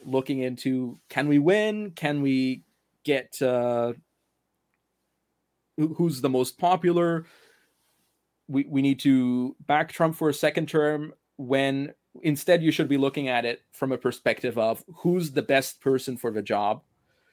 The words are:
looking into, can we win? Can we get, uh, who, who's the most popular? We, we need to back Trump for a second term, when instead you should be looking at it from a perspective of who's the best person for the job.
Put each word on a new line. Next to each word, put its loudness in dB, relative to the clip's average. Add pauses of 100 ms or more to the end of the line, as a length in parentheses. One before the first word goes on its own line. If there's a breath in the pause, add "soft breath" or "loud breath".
looking -2
into, -4 (120)
can -2
we 4
win? 2
Can -2
we 0 (400)
get, -2
uh, 0 (1800)
who, 0
who's 0
the 0
most 0
popular? 2 (1200 soft breath)
We, -2
we 0
need 2
to 2 (140)
back 0
Trump 0
for 0
a 0
second -2
term, 0 (220)
when -2 (280)
instead 2
you 4
should 0
be 2
looking 0
at 0
it -4 (100)
from -4
a -2
perspective -2
of 0 (140)
who's 0
the 0
best 0
person 0
for -4
the -4
job. -2 (500)